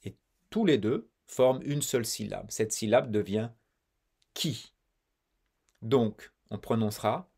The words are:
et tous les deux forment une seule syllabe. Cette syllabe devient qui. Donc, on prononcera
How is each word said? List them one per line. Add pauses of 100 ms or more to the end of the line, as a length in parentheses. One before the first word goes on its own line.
et (320)
tous
les
deux (160)
forment
une
seule
syllabe.
Cette
syllabe
devient (840)
qui. (1080)
Donc, (180)
on
prononcera